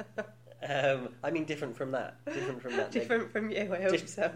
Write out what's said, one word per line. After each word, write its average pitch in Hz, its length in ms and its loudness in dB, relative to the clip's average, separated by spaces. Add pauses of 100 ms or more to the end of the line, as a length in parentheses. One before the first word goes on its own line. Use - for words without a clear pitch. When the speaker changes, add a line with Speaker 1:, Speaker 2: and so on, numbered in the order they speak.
Speaker 1:
<laughs> - 180 -6 (420)
Speaker 2:
Um, 135 420 2 (140)
I 139 60 0
mean, 160 160 0
different 147 320 -4
from 131 140 -2
that. 123 340 -4
Different 330 380 -2
from 254 140 -6
that - 80 2
neg- - 60 -8
Speaker 1:
<laughs> 233 120 2
Different 233 280 2
from 220 200 -2
you, 202 200 0
I 180 80 0
hope 190 120 4
Speaker 2:
Dif-, - 180 2
Speaker 1:
so. 160 260 2